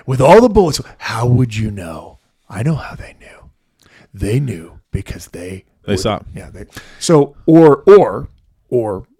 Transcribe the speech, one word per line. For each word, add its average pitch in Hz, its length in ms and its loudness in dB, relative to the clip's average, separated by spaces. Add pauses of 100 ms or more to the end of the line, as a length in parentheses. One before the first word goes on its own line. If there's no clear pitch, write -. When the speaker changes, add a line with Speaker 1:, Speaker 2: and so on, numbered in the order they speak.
Speaker 1:
With 131 140 -2
all 175 200 6
the 247 80 2
bullets, 190 300 0 (200)
how 113 280 -6
would 123 280 0
you 110 140 -6
know? 87 500 -16 (300)
I 107 140 -10
know 156 120 -2
how - 200 -12
they - 240 -20
knew. - 320 -20 (640)
They 101 260 -4
knew 110 400 -10 (120)
because 87 360 -12
they 92 380 -16 (200)
Speaker 2:
They 104 80 -6
Speaker 1:
would 95 60 -4
Speaker 2:
saw 107 180 -6
it. - 60 -16 (100)
Speaker 1:
Yeah. 92 160 -18
They, 95 160 -20 (340)
so, 143 360 0 (100)
or, 160 400 6
or, 143 440 4 (400)
or, 110 360 -4 (140)